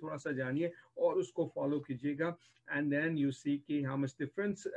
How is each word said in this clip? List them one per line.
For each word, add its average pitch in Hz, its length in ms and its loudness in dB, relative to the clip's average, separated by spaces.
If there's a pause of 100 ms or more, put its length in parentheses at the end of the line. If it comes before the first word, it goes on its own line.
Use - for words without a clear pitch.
थोड़ा 156 140 -6
सा 147 160 -4
जानिए 135 400 0 (260)
और 170 200 4
उसको - 360 0
फॉलो 147 340 0
कीजिएगा। 143 480 -2 (400)
And 143 160 2
then 160 260 2
you 139 140 4
see 143 260 0 (100)
कि 147 160 2
how 139 120 -2
much 135 200 0
difference 196 500 -2 (100)